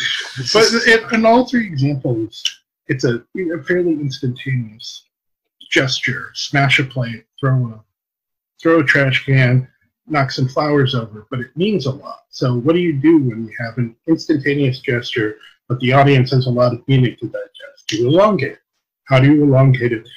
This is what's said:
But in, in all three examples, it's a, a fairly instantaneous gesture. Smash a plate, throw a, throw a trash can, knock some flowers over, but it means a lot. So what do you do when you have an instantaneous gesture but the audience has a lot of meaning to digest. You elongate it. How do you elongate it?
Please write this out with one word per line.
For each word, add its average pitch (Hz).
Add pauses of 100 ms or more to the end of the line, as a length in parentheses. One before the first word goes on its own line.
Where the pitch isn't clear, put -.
(520)
But 220 (220)
in, 226
in 220
all 247
three 233
examples, 135 (440)
it's 127
a, 120 (140)
a 170
fairly 175
instantaneous 127 (680)
gesture. -
Smash 139
a 139
plate, 117 (160)
throw 131
a, 110 (760)
throw 165
a 151
trash 135
can, 127 (400)
knock 139
some 131
flowers 147
over, 107
but 131
it -
means 175
a 120
lot. - (100)
So 123
what 127
do 175
you 170
do 151
when 113
you 107 (100)
have 117
an 117 (120)
instantaneous 143
gesture 120 (320)
but 120
the 127
audience 135
has 127
a -
lot 123
of -
meaning 127
to 117
digest. -
You 120
elongate 175
it. - (480)
How 131
do 135
you 147
elongate 131
it? 110